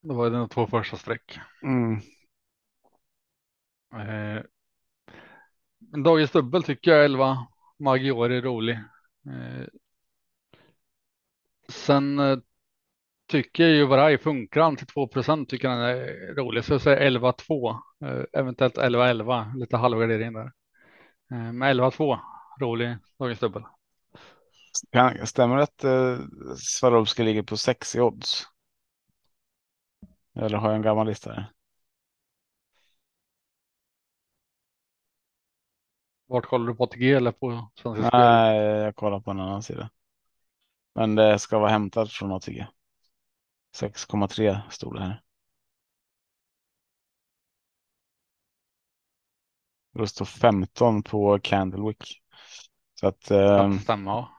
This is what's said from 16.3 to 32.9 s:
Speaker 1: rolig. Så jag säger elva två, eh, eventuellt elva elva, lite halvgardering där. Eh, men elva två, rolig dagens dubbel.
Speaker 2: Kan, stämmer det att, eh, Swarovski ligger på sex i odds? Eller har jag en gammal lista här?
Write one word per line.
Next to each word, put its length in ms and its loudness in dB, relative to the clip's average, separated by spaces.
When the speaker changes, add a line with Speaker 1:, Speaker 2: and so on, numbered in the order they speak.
Speaker 1:
rolig. 300 -4
Så 80 0
jag 80 0
säger 160 6
elva 360 2
två, 360 -4
eh, 180 -6
eventuellt 440 0
elva 320 2
elva, 460 -2
lite 220 -4
halvgardering 560 0
där. 120 -12
Eh, 220 -8
men 80 -6
elva 300 4
två, 280 -2
rolig 380 -4
dagens 200 -6
dubbel. 240 -4
Speaker 2:
Kan, 360 2
stämmer 300 2
det 60 2
att, 200 -8
eh, 360 0
Swarovski 640 2
ligger 200 0
på 140 -8
sex 380 -4
i 40 -2
odds? 440 -2
Eller 220 -4
har 100 -2
jag 80 0
en 60 -2
gammal 260 0
lista 260 -8
här? 180 -12